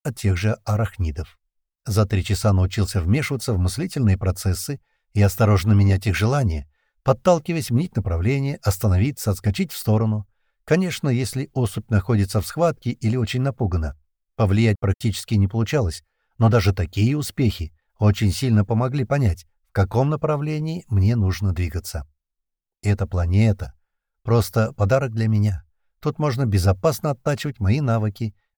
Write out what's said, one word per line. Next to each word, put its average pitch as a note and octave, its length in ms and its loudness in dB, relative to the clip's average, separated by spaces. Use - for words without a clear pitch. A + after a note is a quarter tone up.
от A#2+ 120 -6
тех F#2+ 200 0
же G#2+ 280 -2
арахнидов. F2+ 720 -4
За G#2 200 2
три G2 160 -2
часа G#2 300 0
научился F#2 480 0
вмешиваться A#2 540 0
в F#2 40 0
мыслительные G#2 600 0
процессы F#2 640 -4
и G#2 80 4
осторожно G2+ 500 4
менять G2 340 4
их G2+ 80 0
желания, G#2+ 540 0
подталкиваясь E3 680 0
менять C3 260 -2
направление, A#2 640 -2
остановиться, G#2+ 680 0
отскочить G2 420 -2
в - 60 -12
сторону. A2 500 0
Конечно, E3 440 -2
если C3 460 -2
особь - 340 -4
находится G#2 520 0
в F#2 60 -6
схватке D#3+ 440 -2
или A2+ 260 -2
очень B2+ 240 -2
напугана, F#2 580 -4
повлиять G#2+ 420 2
практически - 560 -4
не G2 140 4
получалось, A2+ 560 -2
но A2+ 120 4
даже G#2 220 4
такие G#2 440 0
успехи B2+ 560 -4
очень G#2+ 320 2
сильно G#2+ 340 2
помогли B2 400 -2
понять, A#2+ 420 0
в - 20 -20
каком A#2 380 2
направлении D3+ 800 -4
мне G2+ 280 2
нужно F#2+ 360 0
двигаться. E2+ 540 -6
Эта G2+ 240 0
планета — F2+ 680 0
просто A2+ 500 0
подарок B2+ 400 0
для A2 140 -2
меня. G#2 380 0
Тут D3+ 180 -4
можно C#3 280 0
безопасно G2 640 0
оттачивать C#3+ 480 -4
мои G#2 220 2
навыки, A2+ 540 -2